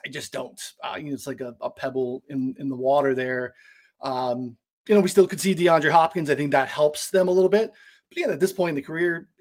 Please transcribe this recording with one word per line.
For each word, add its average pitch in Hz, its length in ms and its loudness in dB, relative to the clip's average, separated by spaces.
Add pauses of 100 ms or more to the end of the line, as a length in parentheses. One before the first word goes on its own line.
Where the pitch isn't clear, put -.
I - 40 -12
just 139 240 -12
don't. 127 280 -12 (220)
Uh, - 140 -10
you 156 80 -12
know, 143 80 -10
it's 127 140 -10
like 135 160 -10
a, 120 180 -10
a 123 100 -8
pebble 131 600 -6
in, 131 280 -6
in 143 100 -8
the 135 80 -6
water 135 380 2
there. 127 400 -4 (460)
Um, 127 560 -4 (320)
you 214 60 4
know, 202 80 6
we 180 80 0
still 185 180 6
could 170 120 -8
see 190 140 2
DeAndre 165 360 4
Hopkins. 160 400 2
I 143 40 2
think 143 180 -2
that 135 160 4
helps - 420 0
them 185 180 4
a 185 40 2
little 185 180 4
bit. 214 220 2 (360)
But - 100 -10
again, 330 120 0
at 156 80 -4
this 185 140 0
point 175 160 -2
in 160 80 -2
the 139 60 -4
career, 170 460 -4 (120)